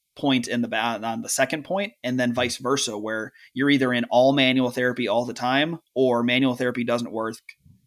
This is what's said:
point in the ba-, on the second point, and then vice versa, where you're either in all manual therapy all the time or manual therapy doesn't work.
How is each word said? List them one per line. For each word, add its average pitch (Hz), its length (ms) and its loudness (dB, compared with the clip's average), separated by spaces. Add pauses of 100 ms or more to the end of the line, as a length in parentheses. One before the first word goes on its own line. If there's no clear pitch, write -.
(180)
point 131 300 0
in 120 140 -2
the 117 60 -2
ba-, 113 360 -2
on 113 180 -6
the - 80 -10
second 139 340 -2
point, 202 300 -6 (100)
and 127 160 -2
then 120 140 0
vice 123 240 -2
versa, 123 400 -2
where 110 340 -6 (220)
you're 139 160 0
either 131 240 4
in 120 160 0
all 131 240 6
manual 131 380 4
therapy 123 360 -2
all 117 180 0
the 123 80 -8
time 143 460 0 (160)
or 123 260 2
manual 123 340 2
therapy 123 280 -2
doesn't 117 300 -2
work. 113 220 -6 (520)